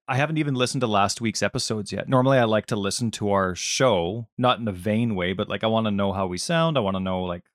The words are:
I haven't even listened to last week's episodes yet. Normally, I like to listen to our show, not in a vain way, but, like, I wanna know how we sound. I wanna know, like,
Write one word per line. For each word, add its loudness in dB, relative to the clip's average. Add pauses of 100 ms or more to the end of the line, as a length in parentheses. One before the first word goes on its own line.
I 0
haven't 0
even 0
listened 0
to 2
last 2
week's -2
episodes -2
yet. -4
Normally, 4
I 4
like 2
to -2
listen -2
to -2
our 2
show, 0 (100)
not 2
in -4
a 0
vain 0
way, 0
but, -2
like, -6
I 2
wanna 2
know 0
how -2
we -4
sound. 0
I 2
wanna 0
know, -2
like, -6 (100)